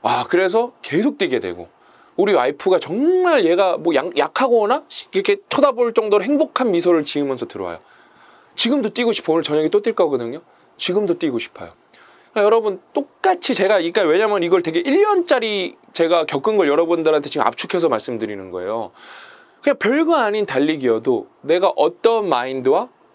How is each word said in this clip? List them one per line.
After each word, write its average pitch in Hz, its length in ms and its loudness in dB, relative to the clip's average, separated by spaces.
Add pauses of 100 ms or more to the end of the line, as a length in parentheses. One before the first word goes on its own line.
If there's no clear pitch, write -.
아, 110 280 -2
그래서 196 420 0 (100)
계속 208 360 -2
뛰게 131 220 -2
되고 87 280 -8 (480)
우리 202 180 2
와이프가 147 460 2
정말 302 680 0
얘가 175 320 2
뭐 160 160 -2
약-, 147 240 -2
약하거나 233 680 0 (260)
이렇게 190 260 0 (120)
쳐다볼 247 440 2
정도로 208 300 2
행복한 262 480 0
미소를 170 320 2
지으면서 135 420 -4
들어와요. 90 340 -10 (800)
지금도 240 320 0
뛰고 233 220 -2
싶어. 170 220 -2
오늘 160 100 0
저녁에 156 260 0
또 202 120 2
뛸 226 140 -2
거거든요. 135 460 -2 (360)
지금도 180 420 -2
뛰고 139 180 -2
싶어요. - 360 -10 (580)
그러니까 214 120 0
여러분 214 380 2 (120)
똑같이 359 600 -2
제가, 196 220 2
그러니까 180 260 0
왜냐면 190 420 2
이걸 175 180 2
되게 165 180 -2
일 285 220 2
년짜리 262 760 0 (160)
제가 165 320 2
겪은 208 320 -2
걸 180 100 4
여러분들한테 156 600 2
지금 135 160 -2
압축해서 165 420 -2
말씀드리는 104 640 -4
거예요. 98 400 -6 (680)
그냥 285 160 0
별거 302 380 0
아닌 214 300 0
달리기여도 131 840 0 (140)
내가 175 340 2
어떤 208 540 0
마인드와 131 600 0 (260)